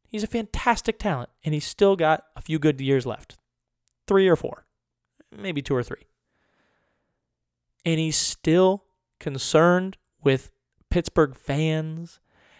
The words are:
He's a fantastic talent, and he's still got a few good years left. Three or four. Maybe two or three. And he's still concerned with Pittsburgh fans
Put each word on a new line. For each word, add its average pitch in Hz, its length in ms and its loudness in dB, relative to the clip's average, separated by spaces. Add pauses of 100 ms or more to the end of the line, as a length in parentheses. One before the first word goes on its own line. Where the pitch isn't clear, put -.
(120)
He's 208 120 -6
a 214 40 -4
fantastic - 720 -4
talent, 143 320 -4 (160)
and 151 80 -2
he's 151 140 -4
still 196 280 4
got 160 280 2 (120)
a - 60 -12
few 156 160 -4
good 143 240 0
years 135 240 0
left. - 320 -12 (680)
Three 196 200 4
or 175 80 6
four. - 300 -6 (680)
Maybe 185 300 -10
two 135 140 -4
or 123 80 -2
three. - 240 -14 (1800)
And 165 140 0
he's 160 180 -2
still 185 680 2 (340)
concerned 175 800 2 (260)
with 135 260 0 (400)
Pittsburgh 156 460 0
fans 156 840 -6 (400)